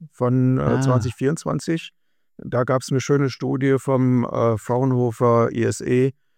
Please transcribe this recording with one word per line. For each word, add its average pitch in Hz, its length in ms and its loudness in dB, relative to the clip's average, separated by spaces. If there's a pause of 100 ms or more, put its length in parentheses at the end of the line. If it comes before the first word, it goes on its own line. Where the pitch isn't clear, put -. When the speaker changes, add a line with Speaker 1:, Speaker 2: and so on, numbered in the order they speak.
(120)
Speaker 1:
von, 127 460 0
äh, - 20 -2
Speaker 2:
Ah. 135 220 0
Speaker 1:
zwanzig 127 340 0
vierundzwanzig. 151 760 -4 (460)
Da - 280 -2
gab's 127 280 -2
eine 135 80 2
schöne 139 280 0
Studie 135 500 0
vom, 127 460 2
äh, 117 320 0
Fraunhofer 123 920 0
I 117 140 -2
S - 160 -2
E 131 320 0 (260)